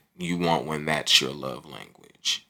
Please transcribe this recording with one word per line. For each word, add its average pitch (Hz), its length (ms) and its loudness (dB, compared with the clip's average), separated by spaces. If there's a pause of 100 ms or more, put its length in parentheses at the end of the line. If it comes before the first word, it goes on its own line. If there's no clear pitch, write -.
(180)
you 87 200 -2
want 82 280 2
when 76 180 -4
that's 76 360 4
your 67 120 0
love 65 340 -8
language. - 840 -8